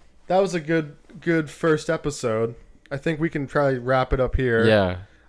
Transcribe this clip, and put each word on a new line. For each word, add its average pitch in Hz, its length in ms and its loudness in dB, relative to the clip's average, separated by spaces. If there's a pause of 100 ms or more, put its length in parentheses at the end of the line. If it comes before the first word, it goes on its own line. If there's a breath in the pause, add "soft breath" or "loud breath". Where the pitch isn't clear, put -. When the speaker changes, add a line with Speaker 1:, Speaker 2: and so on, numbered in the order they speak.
(280)
Speaker 1:
that 180 120 2
was 185 140 0
a 175 80 -4
good, 156 340 -2 (240)
good 160 300 0
first 156 400 0
episode. 131 680 -2 (340)
I 139 60 -8
think 151 240 -4
we 165 100 -2
can 143 180 -6
try 139 260 0
wrap 127 400 0
it 127 80 0
up 120 160 0
here. 117 280 2
Speaker 2:
Yeah. 98 320 4 (320 soft breath)